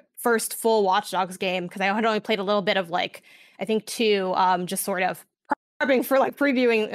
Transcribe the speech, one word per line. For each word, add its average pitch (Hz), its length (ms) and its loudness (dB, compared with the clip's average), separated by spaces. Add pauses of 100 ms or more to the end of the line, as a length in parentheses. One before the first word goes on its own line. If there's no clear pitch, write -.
(180)
first - 380 0
full 220 280 2
Watch 185 280 0
Dogs 185 260 -2
game 180 320 -4
'cause 190 120 -8
I 196 120 2
had 220 120 0
only 214 140 2
played 214 200 -2
a 202 40 -4
little 208 200 0
bit 190 140 0
of, 180 120 -2
like, 185 320 -4 (380)
I 196 60 -8
think 220 200 -2
two, 202 500 0
um, 180 300 2
just 185 200 -6
sort 185 180 -2
of 175 200 -4 (580)
prepping 262 220 2
for, 269 140 2
like, 254 180 2
previewing 240 600 2